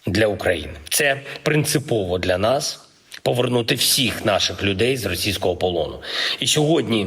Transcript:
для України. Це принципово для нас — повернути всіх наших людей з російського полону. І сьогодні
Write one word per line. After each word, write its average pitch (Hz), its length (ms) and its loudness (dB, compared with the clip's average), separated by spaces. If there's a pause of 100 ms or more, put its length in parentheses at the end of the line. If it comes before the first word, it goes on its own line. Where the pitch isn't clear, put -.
для 107 200 2
України. 92 480 -2 (140)
Це 139 320 0 (220)
принципово 123 760 0
для 90 200 0
нас — 117 480 0 (360)
повернути 123 520 0
всіх - 500 0
наших 95 380 0
людей 101 340 2
з 107 100 -4
російського 90 500 -2
полону. 85 420 -2 (420)
І 135 60 0
сьогодні 135 600 2